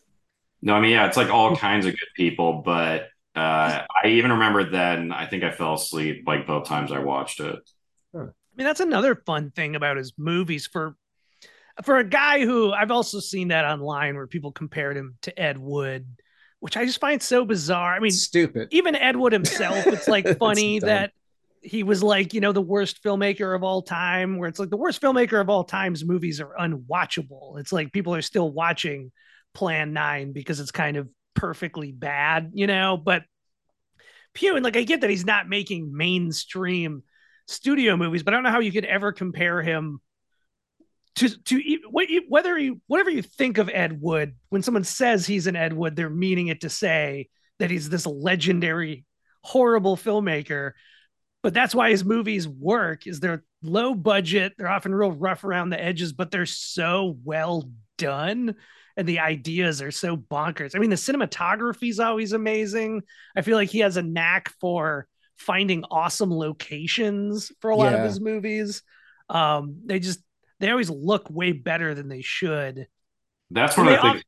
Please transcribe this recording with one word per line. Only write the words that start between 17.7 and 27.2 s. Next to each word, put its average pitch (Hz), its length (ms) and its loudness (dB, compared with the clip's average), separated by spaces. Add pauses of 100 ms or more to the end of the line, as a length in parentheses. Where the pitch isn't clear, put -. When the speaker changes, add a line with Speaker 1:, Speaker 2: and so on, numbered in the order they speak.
Speaker 3:
I 196 60 -2
mean, 220 120 2
Speaker 2:
Stupid. 165 580 2
Speaker 3:
even 339 260 4
Ed 254 200 4
Wood 247 180 4
himself, 185 520 2
it's, 214 220 2
like, 202 160 4
Speaker 2:
<laughs> - 20 0
It's - 120 2
Speaker 3:
funny 214 420 2
Speaker 2:
dumb. 208 80 0
Speaker 3:
that 202 240 2 (480)
he 214 220 -4
was, 190 200 2
like, 196 300 4
you 220 80 -2
know, 202 120 4
the 196 100 2
worst 190 420 -2
filmmaker 196 500 0
of 185 80 -2
all 185 200 0
time, 180 560 -2
where 175 100 -4
it's 165 100 -10
like 190 120 -6
the 208 60 -2
worst 294 260 -2
filmmaker 247 380 4
of 190 100 2
all 185 140 2
time's 180 400 -4
movies 170 360 -2
are 143 180 -12
unwatchable. 143 1040 -6